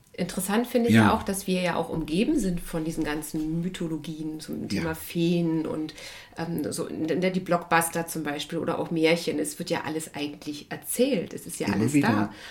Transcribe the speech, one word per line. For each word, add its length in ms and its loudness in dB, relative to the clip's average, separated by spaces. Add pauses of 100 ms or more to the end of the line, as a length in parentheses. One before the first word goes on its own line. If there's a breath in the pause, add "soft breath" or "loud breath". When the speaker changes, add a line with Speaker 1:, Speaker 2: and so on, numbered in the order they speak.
(140)
Speaker 1:
Interessant 520 0
finde 220 2
ich 80 8
Speaker 2:
Ja. 120 8
Speaker 1:
ja 60 6
auch, 100 0
dass 220 -4
wir 160 2
ja 140 0
auch 140 0
umgeben 500 2
sind 220 0
von 240 -4
diesen 180 -2
ganzen 580 -2
Mythologien 800 -6
zum 220 -8
Speaker 2:
Ja. 80 -6
Speaker 1:
Thema 260 -2
Feen 720 2
und, 280 -6 (440 loud breath)
ähm, 340 -2
so, 160 -4
ne, 440 0
die 100 0
Blockbuster 680 2
zum 160 -6
Beispiel 360 -4
oder 200 0
auch 120 -4
Märchen. 480 4
Es 200 -4
wird 100 -6
ja 160 0
alles 300 -6
eigentlich 540 -8
erzählt. 640 0
Es 120 -10
ist 140 -8
ja 80 -4
Speaker 2:
Immer 140 2
Speaker 1:
alles 120 4
Speaker 2:
wieder. 140 6
Speaker 1:
da. 260 4 (180 loud breath)